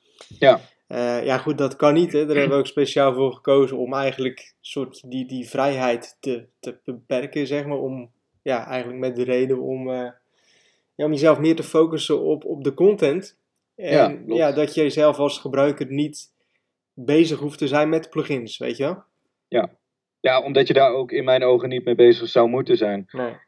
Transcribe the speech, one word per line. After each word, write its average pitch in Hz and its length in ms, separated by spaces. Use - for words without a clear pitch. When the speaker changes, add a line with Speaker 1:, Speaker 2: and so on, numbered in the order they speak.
Speaker 1:
Ja. 131 200
Speaker 2:
Eh, 120 380
ja, 131 120
goed, 143 200
dat 135 180
kan 147 180
niet, 170 180
hè. 151 140
Daar 151 100
hebben 139 200
we 143 60
ook 135 60
speciaal 139 460
voor 131 200
gekozen 135 440
om 127 160
eigenlijk 135 680
soort 127 500
die, 131 160
die 127 220
vrijheid 127 680
te, 117 280
te 123 240
beperken, 135 640
zeg 143 180
maar, 143 120
om, 131 340
ja, 123 260
eigenlijk 127 320
met 127 160
de 123 80
reden 127 380
om, 131 280
eh, 123 200
ja, 147 100
om 151 60
jezelf 151 280
meer 160 160
te 160 80
focussen 160 580
op, 156 240
op 143 180
de 135 100
content. 185 640
En 180 160
Speaker 1:
Ja, 143 160
klopt. 113 320
Speaker 2:
ja, 151 120
dat 147 220
je 156 160
zelf 147 280
als 143 220
gebruiker 139 520
niet 143 400
bezig 147 460
hoeft 143 180
te 151 100
zijn 147 220
met 160 200
plugins, 131 480
weet 123 200
je 135 60
wel? 175 200
Speaker 1:
Ja. - 280
Ja, 131 220
omdat 135 260
je - 60
daar 135 200
ook 131 180
in 139 120
mijn 127 200
ogen 127 260
niet 127 160
mee 120 100
bezig 120 320
zou 117 220
moeten 127 280
zijn. 101 340
Speaker 2:
Nee. 123 220